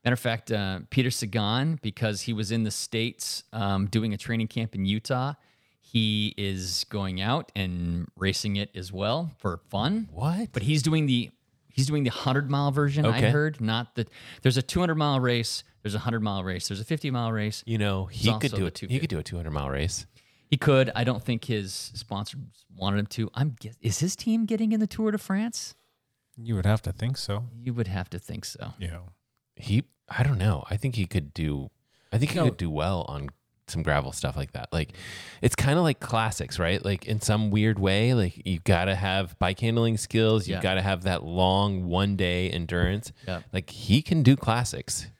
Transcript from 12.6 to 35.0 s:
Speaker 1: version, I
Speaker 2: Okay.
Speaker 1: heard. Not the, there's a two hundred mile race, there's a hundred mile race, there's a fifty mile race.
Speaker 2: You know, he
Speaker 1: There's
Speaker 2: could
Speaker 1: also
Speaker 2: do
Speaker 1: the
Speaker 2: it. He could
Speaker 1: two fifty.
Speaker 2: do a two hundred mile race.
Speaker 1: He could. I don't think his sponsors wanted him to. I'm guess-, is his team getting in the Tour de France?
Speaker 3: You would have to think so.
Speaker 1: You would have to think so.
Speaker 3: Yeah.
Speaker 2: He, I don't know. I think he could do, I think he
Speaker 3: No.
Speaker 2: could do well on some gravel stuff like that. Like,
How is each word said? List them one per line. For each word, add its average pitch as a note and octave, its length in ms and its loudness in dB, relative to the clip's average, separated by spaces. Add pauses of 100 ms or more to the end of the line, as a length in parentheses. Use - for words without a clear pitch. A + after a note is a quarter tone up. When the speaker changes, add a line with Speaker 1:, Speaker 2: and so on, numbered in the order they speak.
Speaker 1:
version, C#3+ 340 2
I - 120 4
Speaker 2:
Okay. G#2+ 120 4
Speaker 1:
heard. D3 300 2
Not A2+ 340 -2
the, A#2 120 -2 (360)
there's B2+ 140 4
a C3 60 2
two - 180 0
hundred E3 160 2
mile D3 240 2
race, A#2+ 420 0 (200)
there's G#2 120 -4
a G#2+ 60 -2
hundred A#2 220 0
mile G2 200 -2
race, F2+ 260 -4
there's G2+ 120 -4
a A2+ 40 -6
fifty D3+ 260 -4
mile A#2+ 220 0
race. G#2+ 340 -2
Speaker 2:
You A2+ 120 0
know, G2 280 2
he G#2+ 220 0
Speaker 1:
There's A2 120 2
Speaker 2:
could C3+ 140 0
Speaker 1:
also - 20 -2
Speaker 2:
do F#2+ 60 0
Speaker 1:
the F2 40 2
Speaker 2:
it. F2 240 -8
He C3 80 0
could D#3 120 -2
Speaker 1:
two F2 60 -2
fifty. - 0 -
Speaker 2:
do - 40 -2
a - 20 -8
two - 140 -8
hundred D#2+ 160 -4
mile C#2 180 -2
race. C#2 360 -2 (440)
Speaker 1:
He C#3 80 4
could. C3 360 6
I A2+ 100 0
don't A#2 180 0
think A#2 240 -2
his G2+ 260 -2
sponsors - 680 -8 (360)
wanted G2 240 2
him G#2 60 -2
to. A2 280 -4
I'm C3+ 240 0
guess-, A2 220 -16
is - 200 0
his F3+ 140 0
team A3+ 300 0
getting A3 280 0
in A3 80 2
the G#3+ 60 4
Tour A3 240 0
de G3+ 80 -2
France? G#3+ 560 -4 (640)
Speaker 3:
You A#2 200 -2
would F#2 100 2
have A2 160 4
to A2 100 -4
think B2+ 240 -2
so. G#2 280 -4 (140)
Speaker 1:
You A#2+ 160 -4
would A2+ 140 -2
have F#2 220 -4
to F2 80 -8
think - 260 -10
so. - 340 -10
Speaker 3:
Yeah. E2+ 200 -6 (580)
Speaker 2:
He, - 280 0 (240)
I - 140 -2
don't C3 160 4
know. F#2 320 2
I G2+ 60 0
think B2 200 -2
he F#2+ 100 0
could D2 280 -2
do, D2 360 -2 (420)
I A#2 60 2
think C3 140 2
he - 60 -2
Speaker 3:
No. E3 60 4
Speaker 2:
could B2 120 2
do E2+ 140 -2
well D#2+ 380 0
on C#2+ 220 -8 (360)
some D#2+ 160 -4
gravel D2 300 2
stuff - 240 -4
like C#2+ 160 -6
that. - 200 -10
Like, - 200 0 (480)